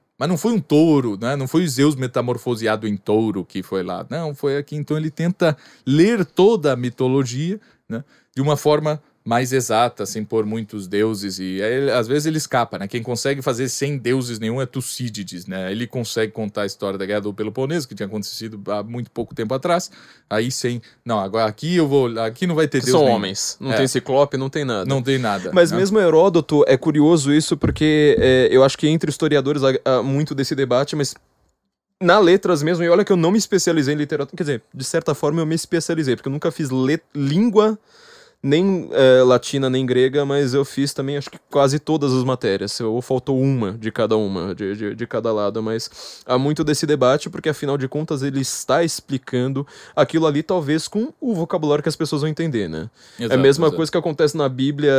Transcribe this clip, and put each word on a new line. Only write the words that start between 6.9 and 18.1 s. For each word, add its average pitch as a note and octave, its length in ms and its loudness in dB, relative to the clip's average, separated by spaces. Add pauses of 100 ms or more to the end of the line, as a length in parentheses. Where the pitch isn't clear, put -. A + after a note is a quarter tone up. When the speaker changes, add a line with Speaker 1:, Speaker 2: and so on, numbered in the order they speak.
Speaker 1:
né, A2+ 160 -10 (300)
de C3 60 -2
uma C#3+ 160 2
forma D3+ 460 0 (220)
mais B2+ 280 0
exata, A#2 520 0
sem G#2+ 200 -6
pôr A2 200 0
muitos G#2+ 440 -6
deuses, G2+ 500 -2
e F#2 240 -6
aí A2 120 -2
ele, C#3 180 0
às A#2 160 0
vezes D3 180 -2
ele D#3 120 -2
escapa, B2 380 -4
né? G2 120 -8
Quem A#2+ 160 -8
consegue B2+ 360 -4
fazer C3 280 -4
sem C#3 280 -4
deuses B2 440 -4
nenhum A2+ 200 -4
é C3 60 -4
Tucídides, G2+ 800 -10
né? F#2 240 -6
Ele A2+ 160 -6
consegue A2 460 -4
contar G#2 300 -6
a G2+ 40 -2
história G2 320 -6
da G2 80 -6
Guerra G#2 140 -2
do G#2 120 -6
Peloponeso, C3 540 -4
que - 80 -18
tinha G2+ 140 -8
acontecido G#2+ 520 -10 (120)